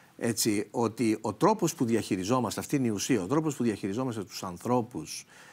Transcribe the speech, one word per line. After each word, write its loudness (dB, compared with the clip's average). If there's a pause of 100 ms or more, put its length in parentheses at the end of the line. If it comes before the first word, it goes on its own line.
(200)
έτσι, 0
ότι 2
ο -2
τρόπος 2
που 0
διαχειριζόμαστε, 0
αυτή -2
είναι 2
η 2
ουσία, 0
ο -4
τρόπος 0
που -2
διαχειριζόμαστε -2
τους -12
ανθρώπους, -4 (280)